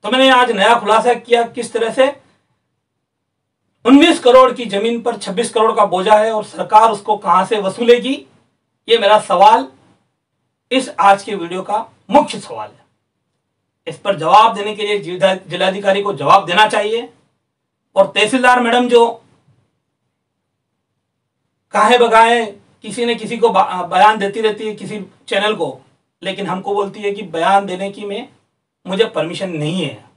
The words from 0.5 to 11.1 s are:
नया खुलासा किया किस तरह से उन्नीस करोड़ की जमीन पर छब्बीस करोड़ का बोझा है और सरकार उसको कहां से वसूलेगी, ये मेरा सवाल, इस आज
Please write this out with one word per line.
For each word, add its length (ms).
नया 300
खुलासा 340
किया 280
किस 300
तरह 200
से 300
उन्नीस 340
करोड़ 320
की 140
जमीन 360
पर 140
छब्बीस 360
करोड़ 200
का 120
बोझा 340
है 140
और 120
सरकार 460
उसको 260
कहां 300
से 120
वसूलेगी, 680
ये 100
मेरा 220
सवाल, 520
इस 160
आज 220